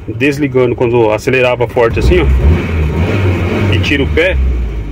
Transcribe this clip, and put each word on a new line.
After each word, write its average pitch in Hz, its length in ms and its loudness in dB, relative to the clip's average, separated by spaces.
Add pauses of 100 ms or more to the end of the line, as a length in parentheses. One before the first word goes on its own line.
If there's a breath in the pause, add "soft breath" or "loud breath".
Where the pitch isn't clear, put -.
desligando 127 680 0
quando 117 360 2
acelerava 123 560 0
forte 117 320 0
assim, 175 200 2
ó. - 1600 0
E - 40 0
tira 139 220 0
o 131 60 0
pé. 170 280 0 (560)